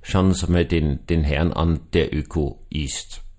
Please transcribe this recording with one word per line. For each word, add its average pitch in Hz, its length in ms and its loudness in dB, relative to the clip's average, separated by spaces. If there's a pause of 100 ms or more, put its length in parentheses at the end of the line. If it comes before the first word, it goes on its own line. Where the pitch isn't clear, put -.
schauen 95 260 2
uns 92 160 2
einmal 85 220 2
den, 76 400 0
den 82 180 2
Herrn 71 300 0
an, 82 280 0 (120)
der 82 220 2
Öko 76 540 -4
isst. - 520 -6 (180)